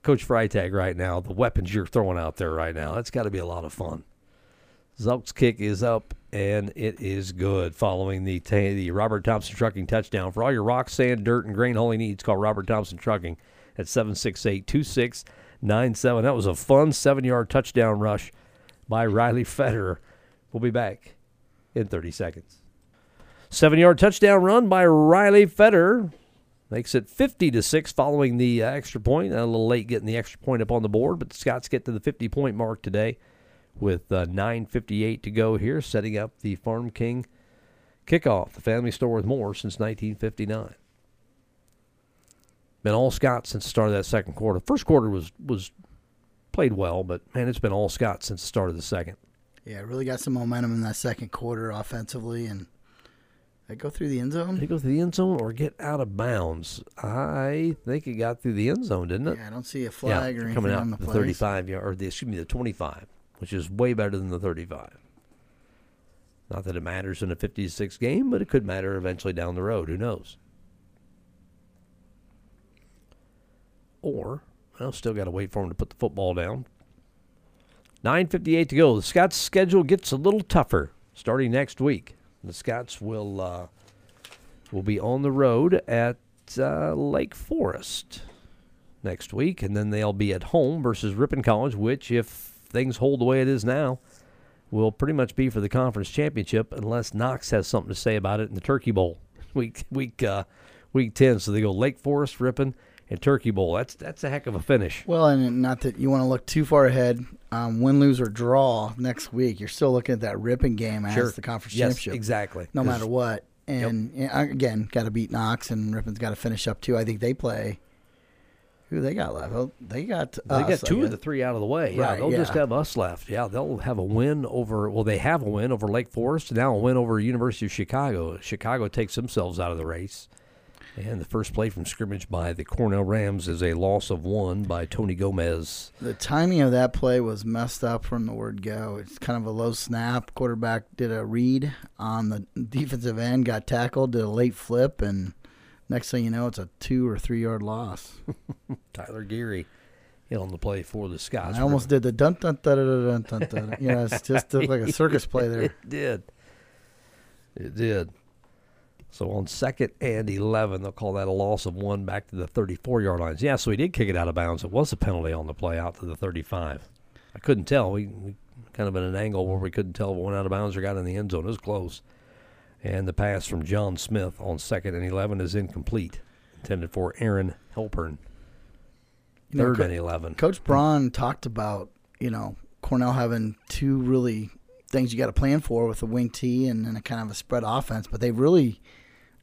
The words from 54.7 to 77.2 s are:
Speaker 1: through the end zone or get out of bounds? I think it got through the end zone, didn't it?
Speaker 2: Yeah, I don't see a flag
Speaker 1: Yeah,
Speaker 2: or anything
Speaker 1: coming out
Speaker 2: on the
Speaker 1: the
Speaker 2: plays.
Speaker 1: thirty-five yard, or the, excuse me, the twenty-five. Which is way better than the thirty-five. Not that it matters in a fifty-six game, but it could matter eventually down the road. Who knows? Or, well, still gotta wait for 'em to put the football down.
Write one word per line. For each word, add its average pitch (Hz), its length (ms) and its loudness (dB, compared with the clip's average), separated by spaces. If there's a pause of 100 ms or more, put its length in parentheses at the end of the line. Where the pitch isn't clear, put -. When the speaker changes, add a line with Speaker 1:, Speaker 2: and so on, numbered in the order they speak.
Speaker 1:
through 135 140 -2
the 151 80 2
end 175 160 0
zone 185 240 2
or 113 120 -4
get 147 280 -4
out 147 200 -4
of 101 160 -6
bounds? 87 680 -4 (120)
I 143 800 -2 (100)
think 139 220 -4
it 123 80 -6
got 117 260 -2
through 123 120 -2
the 107 160 2
end 220 160 0
zone, 92 240 -2
didn't 107 180 -2
it? - 120 -2
Speaker 2:
Yeah, 110 100 -14
I - 20 -14
don't 123 160 -10
see 131 200 -6
a 110 40 -8
flag 131 460 -2
Speaker 1:
Yeah, 117 40 -6
Speaker 2:
or 113 40 -4
anything 113 100 -4
Speaker 1:
coming 101 180 2
out 98 100 0
Speaker 2:
on 117 100 -2
the 107 60 -6
Speaker 1:
the 90 80 -6
Speaker 2:
plays. 78 100 -2
Speaker 1:
thirty-five 98 520 0
yard, 95 160 -6
or 98 120 -4
the, 95 100 -6
excuse 113 240 -8
me, 98 80 -4
the 82 60 -6
twenty-five. 107 640 -6 (320)
Which 92 140 -10
is 87 180 -4
way 120 240 2
better 101 220 0
than 95 140 -4
the 90 80 -4
thirty-five. 82 600 -6 (1500)
Not 95 140 -8
that 92 120 -6
it 85 60 -6
matters 92 400 -6
in 92 100 -2
a 85 40 -4
fifty-six 98 600 -6
game, 190 340 0
but 214 120 0
it - 60 -6
could 123 160 2
matter 95 320 -4
eventually 92 360 -4
down 85 220 -4
the 90 80 -4
road. 98 260 -2
Who 85 80 -4
knows? 110 400 -6 (3750)
Or, 139 400 -6 (360)
well, 123 140 -6
still 113 220 -4
gotta 95 160 -4
wait 95 220 -6
for 104 100 -4
'em 92 60 -6
to 87 60 -8
put - 160 -4
the - 60 -20
football 92 380 -2
down. 101 320 -4 (1400)